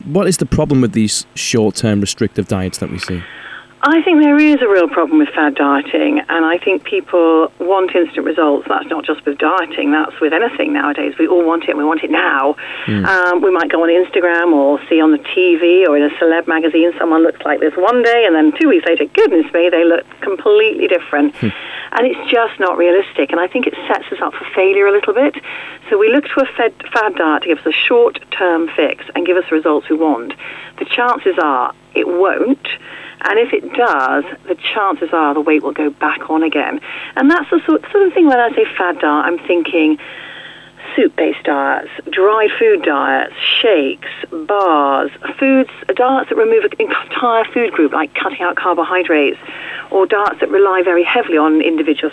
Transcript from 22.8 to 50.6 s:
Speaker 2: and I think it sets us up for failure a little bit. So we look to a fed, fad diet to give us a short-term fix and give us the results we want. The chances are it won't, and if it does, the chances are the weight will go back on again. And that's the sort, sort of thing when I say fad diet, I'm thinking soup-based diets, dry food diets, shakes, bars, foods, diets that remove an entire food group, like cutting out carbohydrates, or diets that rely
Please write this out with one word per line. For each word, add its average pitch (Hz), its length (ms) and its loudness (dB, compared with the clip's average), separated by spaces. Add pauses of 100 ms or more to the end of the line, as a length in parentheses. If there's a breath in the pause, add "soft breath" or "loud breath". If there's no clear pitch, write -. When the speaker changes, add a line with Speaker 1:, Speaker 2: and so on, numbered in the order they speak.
Speaker 2:
and 165 80 0
I 180 80 0
think 254 180 -2
it - 80 -4 (140)
sets 202 240 -2
us 185 80 -8
up 151 140 -4
for - 100 -12 (100)
failure 196 320 2
a 196 60 4
little 202 220 2
bit. 285 200 2 (540 loud breath)
So 208 100 2
we 214 120 4
look 285 140 2
to - 180 0
a 262 120 -2
fed, 233 180 0 (200)
fad 214 240 -2
diet 156 260 0
to - 60 -4
give 156 100 0
us - 80 -6
a 160 60 -2
short-term 180 1040 0
fix - 300 -2 (100)
and 175 100 -4
give 180 100 2
us 185 120 0
the 160 80 0
results 156 320 0
we 156 80 0
want. 139 380 -2 (440 loud breath)
The - 60 -6
chances 240 580 0
are 135 320 0 (200)
it - 120 -2
won't, 190 640 0 (540 loud breath)
and 208 180 0
if 240 120 0
it - 200 -2
does, 147 520 0 (220)
the 185 80 -2
chances 185 580 -4
are 156 220 2
the 156 60 -2
weight 151 240 0
will 143 80 -4
go 151 180 -2
back 151 400 -6
on 156 140 0
again. - 360 -4 (360 loud breath)
And 269 120 2
that's 330 220 2
the 330 160 2
sort, 311 240 2
sort 403 160 4
of 359 80 0
thing 330 140 6
when 254 100 4
I 240 160 0
say 440 100 2 (140)
fad 180 220 -2
diet, 151 260 0
I'm 170 140 -2
thinking 160 580 0 (1000 loud breath)
soup-based 160 480 0
diets, 139 460 -2 (200)
dry 208 380 2 (100)
food 214 240 2
diets, 135 520 -2 (260)
shakes, 165 480 0 (220)
bars, 151 800 0 (280)
foods, 269 320 2 (240)
diets 262 360 0
that - 60 -4
remove 440 280 2
an - 140 -2
entire 240 640 -2
food 226 280 -2
group, 151 200 2
like 156 220 -4
cutting - 260 -6
out 175 160 -4
carbohydrates, 170 800 0 (520 loud breath)
or 190 160 2
diets 202 340 -2
that 190 100 -2
rely 190 320 4